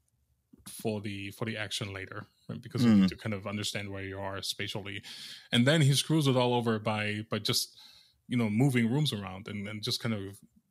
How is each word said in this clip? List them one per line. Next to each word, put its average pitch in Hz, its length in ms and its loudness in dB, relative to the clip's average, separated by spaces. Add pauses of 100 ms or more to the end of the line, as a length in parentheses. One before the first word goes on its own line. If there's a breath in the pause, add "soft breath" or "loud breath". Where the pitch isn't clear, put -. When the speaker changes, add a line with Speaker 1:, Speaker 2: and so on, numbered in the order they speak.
(680)
Speaker 1:
for 107 320 -6
the, 101 320 -10
for - 120 -10
the 110 120 -6
action 104 360 -6
later, 95 320 -12 (240)
right? 117 140 -10
Because 120 220 -2
you 117 80 8
Speaker 2:
Mm. 101 80 10
Speaker 1:
need 92 80 8
to - 80 -4
kind 110 180 -6
of 98 140 -8
understand 101 420 -6
where 98 140 -8
you 98 160 -8
are 98 220 -8
spatially. 101 600 -6 (480 loud breath)
And 120 160 6
then 156 140 6
he 139 120 8
screws 147 360 2
it 127 80 4
all 123 180 4
over 117 240 2
by, 107 500 -2
by 110 120 -4
just, - 360 -2 (520 loud breath)
you 123 80 -2
know, 117 120 2
moving 120 400 4
rooms 143 240 0
around 98 360 -8
and, 101 180 -8
and 107 160 -8
just 117 180 -4
kind 113 140 -2
of 98 240 -8 (320)